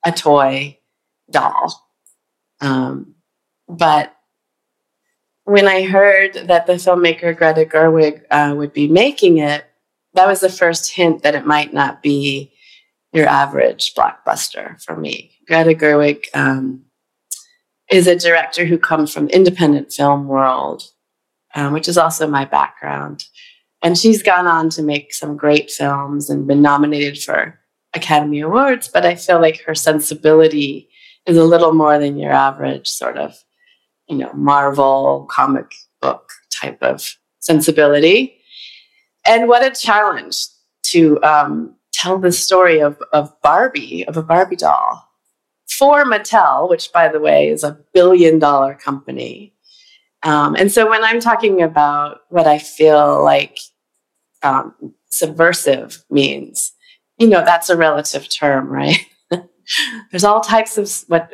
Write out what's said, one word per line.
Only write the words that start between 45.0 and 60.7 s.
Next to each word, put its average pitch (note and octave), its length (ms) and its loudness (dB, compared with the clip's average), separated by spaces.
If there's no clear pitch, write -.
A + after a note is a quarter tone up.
for C#4+ 360 2
Mattel, F#3 640 0
which, E3+ 240 -2
by E3+ 160 2
the D3+ 120 -4
way, D3 280 2
is D3+ 160 -4
a D3 140 -8
billion F3 440 6
dollar C#3 360 2
company. C3+ 800 -12
Um, D3+ 340 0
and G3 140 2
so A3 180 2
when A3 160 0
I'm A3+ 160 0
talking A3 420 0
about D3 640 -2
what E3+ 180 0
I D3+ 120 4
feel D3 640 2
like, D3 360 0
um, C3+ 320 -4
subversive D#3 1000 -2
means, - 640 -4
you A3+ 100 6
know, F3 160 4
that's E3+ 260 0
a F3 60 2
relative D3+ 520 -2
term, C#3 400 -2
right? C#3 300 -4
<laughs> - 540 -10
There's F#3 140 -4
all G#3 160 4
types A3 360 -2